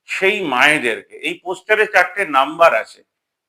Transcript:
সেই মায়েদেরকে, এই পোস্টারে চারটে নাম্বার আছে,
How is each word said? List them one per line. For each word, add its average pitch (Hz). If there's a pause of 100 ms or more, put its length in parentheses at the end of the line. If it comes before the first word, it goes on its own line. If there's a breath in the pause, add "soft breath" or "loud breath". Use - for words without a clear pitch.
সেই 196
মায়েদেরকে, 123
এই 170
পোস্টারে 202
চারটে 185
নাম্বার 151
আছে, - (440)